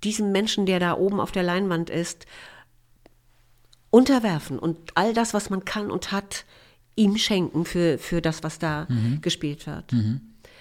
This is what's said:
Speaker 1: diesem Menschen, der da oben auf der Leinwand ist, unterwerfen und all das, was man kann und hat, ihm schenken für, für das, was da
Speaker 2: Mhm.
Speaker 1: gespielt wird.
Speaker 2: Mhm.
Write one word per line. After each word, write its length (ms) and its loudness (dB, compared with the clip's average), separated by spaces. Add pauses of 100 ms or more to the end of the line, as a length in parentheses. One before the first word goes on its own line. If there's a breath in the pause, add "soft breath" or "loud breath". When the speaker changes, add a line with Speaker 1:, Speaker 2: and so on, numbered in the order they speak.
Speaker 1:
diesem 260 0
Menschen, 360 2
der 120 2
da 180 2
oben 240 2
auf 120 -4
der 100 0
Leinwand 460 0
ist, 380 -6 (1600 loud breath)
unterwerfen 680 4
und 180 -4 (180)
all 200 2
das, 200 0
was 160 -2
man 140 -4
kann 260 -6
und 220 -4
hat, 320 -6 (520 soft breath)
ihm 200 4
schenken 480 0
für, 340 0
für 220 -4
das, 220 -4
was 160 -8
da 300 -4
Speaker 2:
Mhm. 320 0
Speaker 1:
gespielt 460 -4
wird. 260 -10
Speaker 2:
Mhm. 280 0 (400 loud breath)